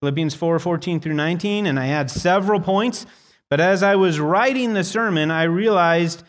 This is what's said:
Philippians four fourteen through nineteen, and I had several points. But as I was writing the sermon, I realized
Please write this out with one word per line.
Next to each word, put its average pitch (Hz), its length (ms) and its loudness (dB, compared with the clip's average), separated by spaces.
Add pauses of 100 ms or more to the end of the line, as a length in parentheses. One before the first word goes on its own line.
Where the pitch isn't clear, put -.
Philippians 143 340 -2
four 165 240 0
fourteen 170 400 -4
through 156 160 -4
nineteen, 180 500 -2
and 135 140 0
I 131 60 -2
had 143 260 -2
several 196 480 0
points. 202 480 -2 (420)
But 143 100 0
as 185 220 2
I 196 140 4
was 185 240 2
writing 226 540 0
the 196 100 0
sermon, 190 480 0
I 160 120 0
realized 170 840 2